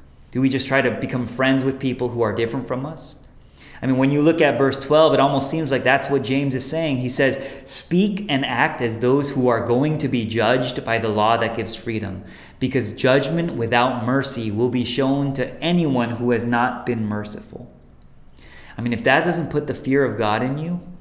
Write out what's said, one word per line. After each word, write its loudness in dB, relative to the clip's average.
Do -2
we 4
just -2
try 2
to 2
become -4
friends 2
with -2
people -2
who -2
are 2
different -2
from -4
us? -12
I -4
mean, 2
when 4
you 2
look 4
at 4
verse 2
twelve, 4
it 4
almost 2
seems -2
like 0
that's 2
what 2
James -2
is -4
saying. -2
He -2
says, 0
"Speak 0
and 0
act 0
as -2
those 2
who 2
are 2
going 2
to -2
be 0
judged 0
by 0
the -2
law 4
that -2
gives -6
freedom, -6
because 0
judgment 2
without 0
mercy -2
will 2
be 0
shown 0
to -6
anyone 0
who 0
has 2
not 0
been -2
merciful." -8
I -6
mean, -2
if -4
that 4
doesn't -2
put -2
the -4
fear 2
of -2
God 0
in -2
you -6